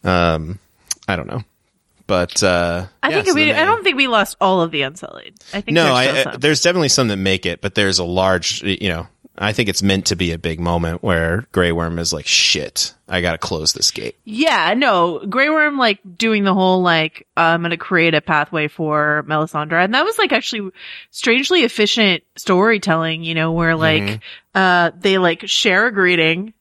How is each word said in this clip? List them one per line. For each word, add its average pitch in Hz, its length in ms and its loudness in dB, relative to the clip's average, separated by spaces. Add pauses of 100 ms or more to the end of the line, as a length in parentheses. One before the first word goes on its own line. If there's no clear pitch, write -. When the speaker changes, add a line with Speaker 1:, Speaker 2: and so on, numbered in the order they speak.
Speaker 1:
Um, 85 540 0 (500)
I 98 80 0
don't 71 120 -8
know, 107 160 -8 (600)
but, 90 380 0
uh, 87 440 0 (160)
Speaker 2:
I 269 60 0
Speaker 1:
yeah, 302 80 -2
Speaker 2:
think 415 100 0
Speaker 1:
so 370 80 2
Speaker 2:
we, 302 100 2
Speaker 1:
then 294 100 2
they 302 60 2
Speaker 2:
I 330 40 2
don't 427 180 0
think 320 140 0
we 269 100 2
lost 220 340 0
all 190 200 2
of 165 100 -2
the 151 120 -2
Unsullied. - 520 -12 (180)
I 202 80 -6
think 147 140 -2
Speaker 1:
No, 165 80 6
Speaker 2:
there's 139 120 4
Speaker 1:
I, 123 100 2
Speaker 2:
still 139 100 0
Speaker 1:
I, 135 160 2
Speaker 2:
some. - 80 -12
Speaker 1:
there's 147 220 2
definitely 170 280 2
some 127 200 2
that 101 80 -2
make 95 280 0
it, 85 160 -4
but 101 140 -4
there's 95 240 2
a 90 60 -2
large, 92 580 0
you 98 260 -2
know, 85 180 -6 (320)
I 104 140 -2
think 104 160 -2
it's 95 140 -2
meant 98 240 2
to 101 80 0
be 87 160 -2
a 82 80 -6
big 82 200 -6
moment 85 440 -2
where 87 480 0
Grey 87 200 0
Worm 85 280 -4
is 82 120 -4
like, 76 140 -8
"Shit, - 720 -2 (120)
I 90 140 -2
gotta 85 160 0
close 78 360 -4
this - 180 -2
gate." - 240 -10 (100)
Speaker 2:
Yeah, 214 500 0
no, 180 440 2 (100)
Grey 262 220 0
Worm, 302 260 0
like, 226 220 0 (180)
doing 220 260 0
the 190 120 2
whole, 185 260 4
like, 165 460 0 (100)
"I'm 165 240 2
gonna 170 160 -4
create 170 380 2
a 151 60 2
pathway 151 460 -2
for 151 600 -2
Melisandre." 156 580 -2
And 208 80 -2
that 285 120 2
was, 453 120 -4
like, 415 140 0
actually 220 400 -4 (400)
strangely 269 540 2
efficient 214 580 0 (120)
storytelling, 180 880 0
you 165 120 -6
know, 160 160 0
where, 165 240 2
like, 156 260 2
Speaker 1:
Mm-hmm. 104 160 -4 (380)
Speaker 2:
uh, 180 440 4
they, 190 200 2
like, 175 280 0
share 196 380 2
a 240 80 0
greeting. 180 680 0